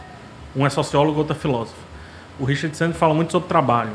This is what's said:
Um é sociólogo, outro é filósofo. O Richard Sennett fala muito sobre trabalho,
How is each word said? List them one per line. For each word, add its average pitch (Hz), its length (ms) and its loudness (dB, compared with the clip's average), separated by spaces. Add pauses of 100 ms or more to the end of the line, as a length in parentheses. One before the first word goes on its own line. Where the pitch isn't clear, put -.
(560)
Um 135 100 2
é 139 40 4
sociólogo, 147 500 2
outro 156 160 0
é - 40 -10
filósofo. 120 380 -2 (640)
O 139 60 -6
Richard 143 320 -2
Sennett 165 220 0
fala 160 160 6
muito 165 160 2
sobre 175 160 0
trabalho, 123 480 2